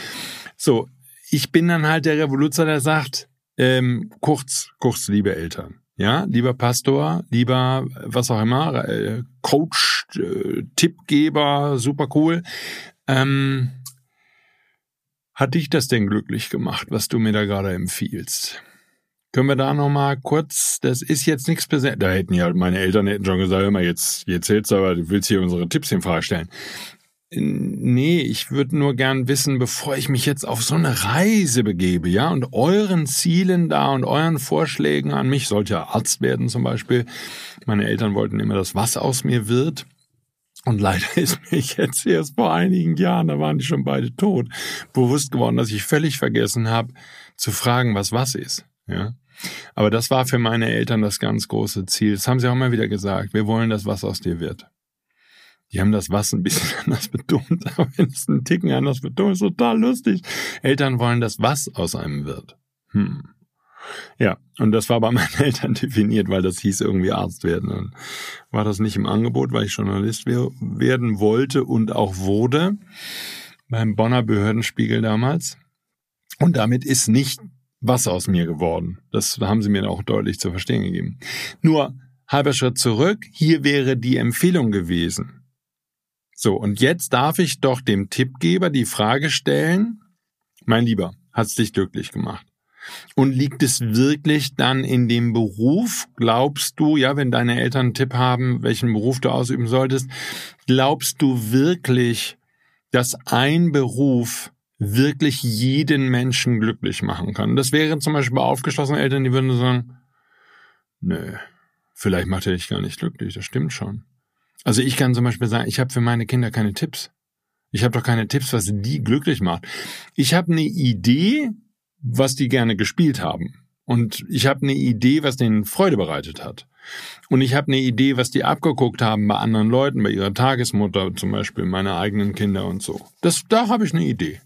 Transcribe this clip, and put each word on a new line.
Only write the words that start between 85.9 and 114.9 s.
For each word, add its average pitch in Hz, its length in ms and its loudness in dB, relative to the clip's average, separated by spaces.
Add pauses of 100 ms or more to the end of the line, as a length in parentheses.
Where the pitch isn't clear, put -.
So, 101 200 2
und 104 240 -2
jetzt 160 320 0
darf 147 260 2
ich - 220 0
doch 131 180 0
dem 98 300 0
Tippgeber 160 600 0
die 135 140 0
Frage 127 460 0
stellen, 170 720 0 (640)
"Mein 117 200 4
Lieber, 95 280 0 (180)
hat's - 240 -2
dich 107 160 0
glücklich - 400 -4
gemacht?" - 340 -8 (720)
Und 135 160 4
liegt 135 320 0
es 127 160 0
wirklich 143 760 2
dann 131 280 0
in 127 240 2
dem 120 240 2
Beruf? 117 760 0 (100)
Glaubst 123 600 0
du, 156 200 4
ja, 135 180 2
wenn 135 160 0
deine 120 280 2
Eltern 123 280 2
einen 123 60 0
Tipp 131 200 -2
haben, 123 500 0
welchen 117 280 0
Beruf 120 300 0
du 127 80 2
ausüben 123 380 -2
solltest, 131 420 0 (580)
glaubst 131 540 2
du 120 300 2
wirklich, 127 840 2 (540)
dass 123 240 2 (100)
ein 151 460 2
Beruf 127 800 0 (260)
wirklich 139 640 2
jeden 131 680 0
Menschen 123 500 2
glücklich 107 420 -2
machen 98 320 -4
kann? 110 220 0
Das 131 160 2
wären 151 300 2
zum 156 100 -2
Beispiel 135 240 0
bei 131 80 2
aufgeschlossenen 143 580 0
Eltern, 135 220 0
die 127 80 2
würden 131 260 2
sagen, 123 400 0 (1040)
"Nö, 85 340 -4 (600)
vielleicht 90 340 0
macht 95 180 -2
er 95 80 0
dich 87 140 -6
gar 98 140 -4
nicht - 180 -6
glücklich, - 360 -6
das 101 100 -12
stimmt 135 260 -4
schon." - 320 -8 (640)
Also 123 160 2
ich 127 160 0